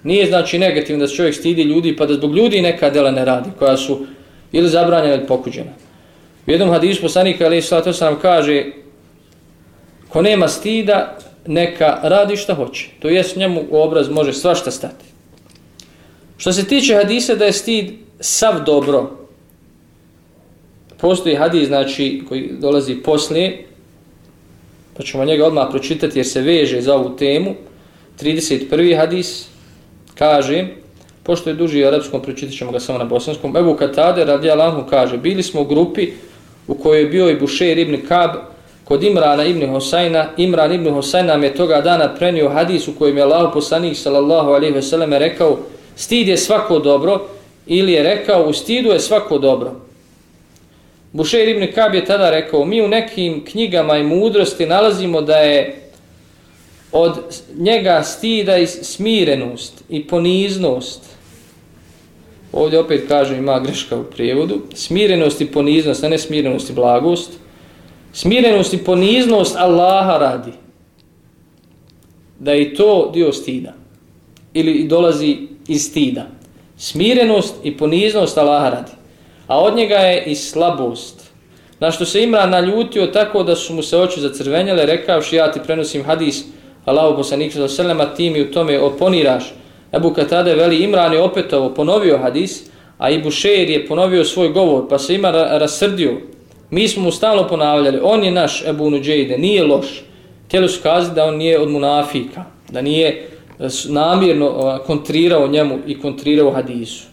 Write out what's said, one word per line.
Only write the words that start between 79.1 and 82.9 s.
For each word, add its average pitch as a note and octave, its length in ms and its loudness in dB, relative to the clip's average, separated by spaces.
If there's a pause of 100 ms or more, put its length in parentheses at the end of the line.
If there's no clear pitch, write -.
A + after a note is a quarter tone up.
A C3+ 140 2
od G#3 160 2
njega G#3 180 0
je F#3 300 2
i D3+ 100 -4
slabost. C#3 960 -4 (500)
Na D#3+ 100 0
što E3 140 -4
se G3+ 180 0
Imran G#3+ 280 2
naljutio F#3+ 560 0